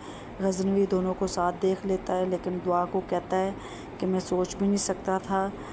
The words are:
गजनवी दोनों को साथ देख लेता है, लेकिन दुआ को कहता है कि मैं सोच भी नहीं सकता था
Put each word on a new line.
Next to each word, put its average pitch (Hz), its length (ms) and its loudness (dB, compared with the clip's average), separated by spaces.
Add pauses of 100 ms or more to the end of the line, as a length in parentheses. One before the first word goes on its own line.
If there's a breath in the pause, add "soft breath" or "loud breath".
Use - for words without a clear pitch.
(400 loud breath)
गजनवी 190 460 2
दोनों 185 280 2
को 190 120 0
साथ 180 260 2
देख 185 340 0
लेता 185 260 0
है, 185 160 2
लेकिन 180 300 -2
दुआ 175 260 2
को 185 160 0
कहता 185 360 -2
है 190 200 0 (440 loud breath)
कि 185 60 0
मैं 185 140 2
सोच 180 360 0
भी 196 100 2
नहीं 202 100 4
सकता 196 420 0
था 190 300 0 (240 loud breath)